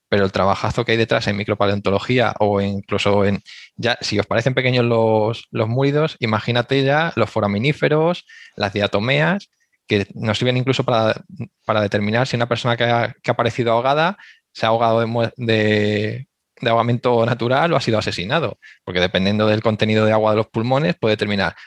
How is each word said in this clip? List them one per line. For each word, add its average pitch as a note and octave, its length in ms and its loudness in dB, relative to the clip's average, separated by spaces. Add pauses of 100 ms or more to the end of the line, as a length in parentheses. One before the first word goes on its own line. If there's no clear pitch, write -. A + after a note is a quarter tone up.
Pero G2+ 160 2
el F#2+ 80 -2
trabajazo G2 520 0
que A#2+ 80 -2
hay A2+ 60 2
detrás A#2 280 0
en G#2 100 -2
micropaleontología G2+ 1000 0
o G#2 240 2
incluso G2+ 640 0
en, G2+ 160 -2 (340)
ya, A#2 240 -2
si - 180 -2
os F#2+ 80 0
parecen A#2 280 0
pequeños B2+ 320 2
los, A2+ 640 0
los A2+ 180 -2
múridos, C#3 520 0
imagínate A#2+ 640 0
ya D3+ 320 0
los A2 120 2
foraminíferos, C#3+ 960 0 (300)
las G2+ 180 -2
diatomeas, C3+ 800 0 (360)
que G2+ 280 2
nos A2 240 -2
sirven B2 180 0
incluso B2+ 280 0
para, A2+ 380 0 (440)
para G#2+ 160 2
determinar G#2+ 440 0
si B2+ 100 -4
una A#2 120 -2
persona A#2+ 280 0
que A#2+ 80 0
ha, A#2 380 0
que - 80 -2
ha A#2 40 0
aparecido A#2 380 0
ahogada D3 440 0 (360)
se - 120 -6
ha A2+ 60 2
ahogado A2+ 300 2
de A#2 60 0
mue-, A#2 300 -2
de, G#2+ 920 0 (320)
de B2 100 0
ahogamiento A#2 560 2
natural B2+ 460 0
o D3+ 40 0
ha C#3 40 0
sido A2 180 0
asesinado, G#2 600 -4 (260)
porque F2+ 160 -2
dependiendo G2+ 460 2
del G#2+ 160 2
contenido G#2+ 440 2
de G#2+ 60 2
agua A2 180 2
de G#2+ 80 2
los A2 80 -2
pulmones C3 520 -2
puede A2 140 0
determinar, G2+ 420 -2 (120)